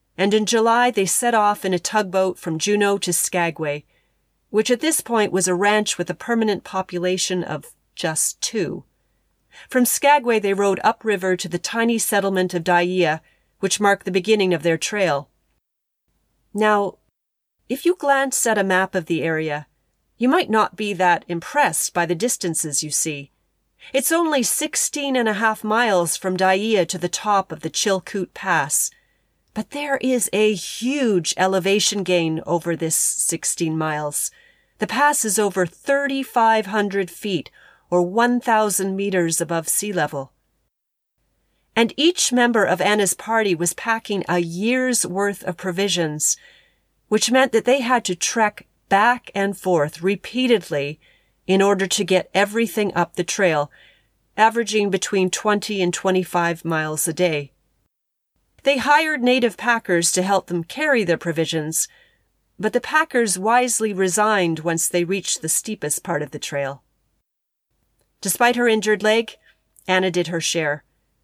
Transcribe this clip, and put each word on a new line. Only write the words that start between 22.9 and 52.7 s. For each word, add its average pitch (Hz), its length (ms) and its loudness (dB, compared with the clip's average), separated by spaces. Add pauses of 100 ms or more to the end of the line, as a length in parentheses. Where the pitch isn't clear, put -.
see. 143 400 -6 (600)
It's - 180 0
only 320 320 2
sixteen 285 720 -4
and 240 140 2
a 214 60 0
half 214 280 -2
miles 214 540 0
from 185 200 -4
Dyea 190 520 2
to 180 100 -6
the 165 100 -4
top 196 440 -2
of 160 80 -14
the 156 100 -8
Chilkoot 190 640 -4
Pass, 160 560 -2 (640)
but - 160 -8
there 285 280 -4
is 254 340 0
a 214 220 2
huge 226 800 -2
elevation 190 680 0
gain 165 440 0
over 165 300 -2
this 160 200 -2
sixteen - 800 -2
miles. 151 540 -4 (480)
The 214 80 -4
pass 285 380 2
is 214 140 -2
over 190 280 0
thirty-five 254 1000 0
hundred 196 440 -2
feet, 190 400 -6 (380)
or 180 140 4
one 233 380 2
thousand 208 560 0
meters 185 440 0
above 165 280 -4
sea 208 240 -4
level. 147 400 -4 (1400)
And 233 200 2
each 330 360 0
member 240 320 4
of 180 160 2
Anna's 202 340 2
party 220 400 0
was 170 200 -2
packing 226 540 -4
a 175 120 0
year's 226 640 -2
worth 196 380 -4
of 175 120 -6
provisions, 170 800 -2 (720)
which 214 240 0
meant 262 220 4
that 220 120 2
they 262 160 2
had 240 260 0
to 180 100 -4
trek - 500 -2 (220)
back 233 460 2
and 196 220 -2
forth 160 460 0
repeatedly 190 960 -2 (480)
in 190 160 4
order 196 240 2
to 190 180 -2
get 180 300 0
everything 208 600 0